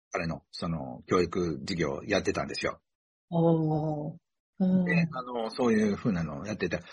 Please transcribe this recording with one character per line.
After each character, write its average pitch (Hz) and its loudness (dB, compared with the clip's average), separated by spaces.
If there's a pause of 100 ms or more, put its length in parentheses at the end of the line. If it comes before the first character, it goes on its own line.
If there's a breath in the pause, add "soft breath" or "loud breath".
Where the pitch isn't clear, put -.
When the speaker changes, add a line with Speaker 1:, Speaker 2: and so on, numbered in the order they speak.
(100)
Speaker 1:
彼 90 -4
の - -6
そ - -6
の 67 -6
教 95 4
育 85 0
事 92 -6
業 80 0
を 69 -6
や 98 2
っ - -2
て 90 -2
た 76 -2
ん 71 -6
で 71 -8
す - -6
よ。 - -4 (520)
Speaker 2:
お 156 2
ー。 175 -14 (420)
う 190 2 (180)
ん。 - 2
Speaker 1:
で、 170 4
あ 127 -8
の、 120 -4
そ 120 2
う 113 6
い 107 4
う 101 0
風 110 0
な 85 0
の 76 -6
を 92 -10
や 107 -6
っ 95 -8
て 90 -2
て、 87 -2 (100 loud breath)